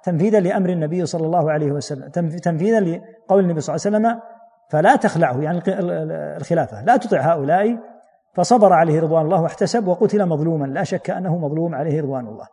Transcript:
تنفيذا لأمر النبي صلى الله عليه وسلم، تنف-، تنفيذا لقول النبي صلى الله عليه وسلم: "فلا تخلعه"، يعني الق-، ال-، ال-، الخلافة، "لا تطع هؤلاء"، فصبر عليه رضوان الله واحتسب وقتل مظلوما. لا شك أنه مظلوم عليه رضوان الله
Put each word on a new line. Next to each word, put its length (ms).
تنفيذا 360
لأمر 300
النبي 360
صلى 200
الله 260
عليه 200
وسلم، 380
تنف-، 300
تنفيذا 400
لقول 640
النبي 180
صلى 140
الله 100
عليه 120
وسلم: 240
"فلا 260
تخلعه"، 460
يعني 160
الق-، 120
ال-، 220
ال-، 200
الخلافة، 720
"لا 140
تطع 240
هؤلاء"، 580
فصبر 380
عليه 280
رضوان 240
الله 160
واحتسب 460
وقتل 380
مظلوما. 400
لا 180
شك 260
أنه 280
مظلوم 380
عليه 260
رضوان 260
الله 260